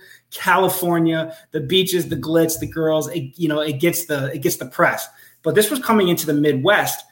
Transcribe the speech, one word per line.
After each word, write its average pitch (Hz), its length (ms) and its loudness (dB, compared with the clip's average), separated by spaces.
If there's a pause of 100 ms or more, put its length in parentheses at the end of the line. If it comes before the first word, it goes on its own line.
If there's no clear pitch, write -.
(320)
California, 170 1000 0 (180)
the 156 100 -4
beaches, 180 480 2
the 143 80 -4
glitz, 160 420 0
the 147 80 -6
girls. 156 400 0
It, 139 320 -8
you 165 80 0
know, 151 140 0
it 151 180 -4
gets 170 260 0
the, 139 300 -4
it 135 60 -8
gets 170 160 -2
the - 80 -12
press. - 420 -2 (360)
But 160 120 0
this 214 160 2
was 277 80 -2
coming 208 300 2
into 165 160 0
the 156 80 0
Midwest 147 800 2